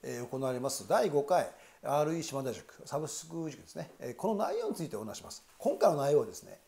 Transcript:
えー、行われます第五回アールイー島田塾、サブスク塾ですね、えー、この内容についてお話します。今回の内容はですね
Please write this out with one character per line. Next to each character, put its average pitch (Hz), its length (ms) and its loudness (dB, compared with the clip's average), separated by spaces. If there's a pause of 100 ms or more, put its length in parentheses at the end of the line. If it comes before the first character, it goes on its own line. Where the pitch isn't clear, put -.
え 123 180 -6
ー、 120 60 -6
行 131 100 -4
わ 131 140 0
れ 123 80 -2
ま 131 100 0
す 98 180 -6
第 208 220 4
五 143 140 4
回 175 260 4 (320)
ア 143 180 2
ー 151 40 4
ル 160 100 0
イ 165 60 -2
ー - 20 -6
島 135 220 -4
田 123 80 -2
塾、 - 320 -14
サ 143 160 -4
ブ 151 80 -6
ス 160 200 -10
ク 165 220 -6
塾 123 100 -14
で - 60 -20
す - 80 -20
ね、 160 240 -8
え 127 120 -8
ー、 117 40 -8
こ - 140 0
の 220 80 2
内 415 240 0
容 453 80 -2
に - 80 -2
つ 175 80 -4
い 143 40 -6
て - 60 -8
お 104 60 -4
話 107 160 -8
し - 80 -14
ま - 80 -14
す。 - 120 -16 (140)
今 - 220 2
回 202 100 8
の 156 60 2
内 139 160 4
容 147 80 8
は 110 60 -2
で 98 60 -10
す - 120 -14
ね - 240 -18